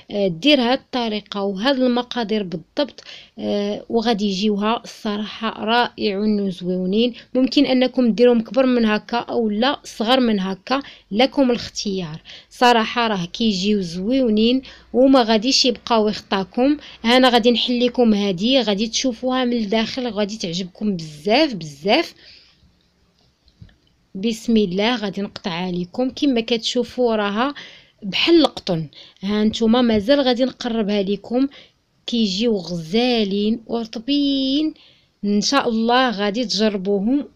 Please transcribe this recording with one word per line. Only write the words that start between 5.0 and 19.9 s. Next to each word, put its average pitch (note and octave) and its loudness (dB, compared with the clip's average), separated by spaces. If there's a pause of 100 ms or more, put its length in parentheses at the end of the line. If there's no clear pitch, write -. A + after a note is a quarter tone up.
رائعون G#3+ 0
وزويونين. F#3 -2 (200)
ممكن C4 2
انكم B3+ 2
ديروهم A#3+ 4
كبر A#3 0
من B3 2
هكا G#3+ -2
او A#3 -2
لا A#3 0
صغر B3 0
من A3 2
هكا، G3 -4 (280)
لكم C4 2
الاختيار. F#3+ -6 (280)
صراحه A#3 2
راه F#3+ -2
كيجيو G#3 0
زويونين A3 0 (300)
وما C4+ 6
غاديش A3+ 2
يبقاو A3+ 0
يخطاكم. G#3+ 0 (280)
انا B3+ 6
غادي A#3+ 4
نحل A#3+ 2
لكم A#3+ 4
هذه، G3+ 0
غادي G#3+ 0
تشوفوها B3+ -2
من A#3+ 0
الداخل، A3 -2